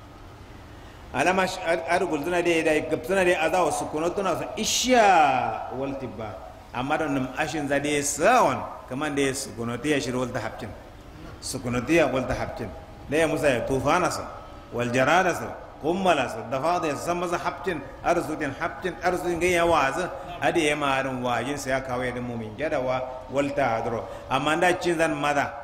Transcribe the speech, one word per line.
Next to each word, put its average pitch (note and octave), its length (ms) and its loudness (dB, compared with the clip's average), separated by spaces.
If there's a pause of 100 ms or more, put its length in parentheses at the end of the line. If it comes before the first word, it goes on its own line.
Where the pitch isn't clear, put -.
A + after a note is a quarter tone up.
(1120)
alama F3+ 340 4
sh-, - 180 -6
ar, E3 140 2 (100)
ar F3 160 4
gulduna D#3+ 360 0
de E3 220 4
da D#3+ 160 4
gabtuna D#3+ 440 0
de F3+ 120 4
azawa E3 360 2
su C#3+ 140 -2
kuno D3+ 240 -2
tuna F#3 280 0
su C#3+ 60 -4 (140)
ishiya F3 1200 4
waltin C3+ 400 -4
ba G#2+ 120 -8 (440)
amma C3+ 240 0
don D#3 160 0
nam C3 140 0 (100)
ashin D3+ 300 -2
za C#3 120 2
de D3 240 0
sawon E3 540 4 (320)
kaman C#3+ 260 -4
de C#3 180 2
su - 220 -8
kuno A#2 220 -4
tiya C#3 240 2
shir B2 140 -2
walta B2 240 -2
hapcin A2 300 -8 (720)
su - 200 -6
kuno B2 200 -2
tiya D3+ 260 6
walta B2+ 260 0
hapcin A2+ 360 -6 (400)
da C#3 80 0
ya D#3+ 100 4
musa D3 200 0
ya B2 140 4
tufana C#3+ 500 2
sa - 160 -6 (460)
wal A#2+ 180 -2
jarada D3+ 420 4
sa A2+ 220 -6 (300)
Ummala E3+ 480 4
su, A2+ 160 -6
da C3 100 -2
fada E3 280 0
ya C#3+ 80 -2
san F3 240 -2
maza F3 180 -2
haptin, E3+ 420 -4 (240)
arzutin D3+ 460 0 (100)
haptin, F3 440 -4
arzutin F3 360 0
ganya E3+ 300 4
wazi, D3 320 4 (400)
adi D#3+ 240 2
ya D3 100 4
marin C3+ 460 0
wajin B2 380 -2
sa C3+ 100 -6
ya C3 120 0
kawo B2+ 220 -4
ya B2 80 -2
dimu A#2+ 240 -6
min G#2+ 220 -8
gyada D#3 240 -2
wa B2+ 180 0 (300)
walta C#3 480 0
adro. A2+ 240 -2 (260)
Amma C#3 300 2
da F3+ 220 6
cin E3+ 180 0
zan D#3+ 160 2
maza, C#3+ 400 0 (100)